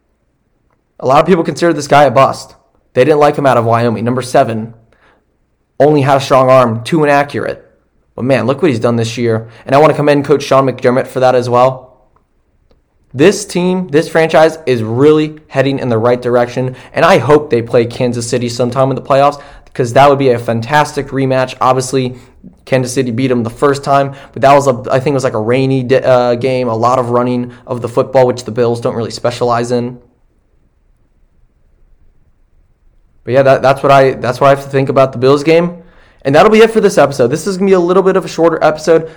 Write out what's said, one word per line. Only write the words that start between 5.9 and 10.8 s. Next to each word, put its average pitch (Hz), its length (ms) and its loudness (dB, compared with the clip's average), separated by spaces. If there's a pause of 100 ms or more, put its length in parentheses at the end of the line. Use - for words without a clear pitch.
had 135 160 2
a 135 40 -4
strong 131 300 2
arm, 120 320 2
too 156 200 -2
inaccurate. 143 640 -2 (460)
But 110 120 -8
man, 110 200 0
look 139 160 -4
what 180 80 2
he's 120 100 -2
done 120 180 0
this 113 200 -4
year. 113 300 -2 (180)
And - 80 -4
I 139 60 4
wanna 151 160 4
commend 147 280 0
Coach 139 200 0
Sean 135 240 2
McDermott 127 400 -2